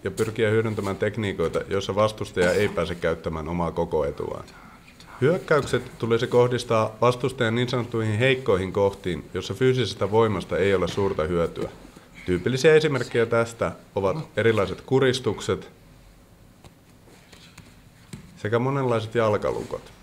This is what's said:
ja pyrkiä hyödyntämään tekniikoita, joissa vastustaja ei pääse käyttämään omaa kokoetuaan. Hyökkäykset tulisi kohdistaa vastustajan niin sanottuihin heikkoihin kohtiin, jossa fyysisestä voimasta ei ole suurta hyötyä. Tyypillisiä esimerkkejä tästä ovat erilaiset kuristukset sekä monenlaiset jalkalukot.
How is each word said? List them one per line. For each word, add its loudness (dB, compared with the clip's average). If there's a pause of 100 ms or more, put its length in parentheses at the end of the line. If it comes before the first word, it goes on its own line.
ja -4
pyrkiä 0
hyödyntämään 0
tekniikoita, -2
joissa -4
vastustaja 2
ei 2
pääse -2
käyttämään -4
omaa -2
kokoetuaan. -4 (800)
Hyökkäykset 0
tulisi 2
kohdistaa 2
vastustajan 2
niin 0
sanottuihin -2
heikkoihin 2
kohtiin, 0
jossa -6
fyysisestä 0
voimasta 2
ei 4
ole 0
suurta -2
hyötyä. -2 (560)
Tyypillisiä 2
esimerkkejä 2
tästä -2 (240)
ovat 0 (200)
erilaiset 0
kuristukset 0 (2750)
sekä 0
monenlaiset 0
jalkalukot. -2 (120)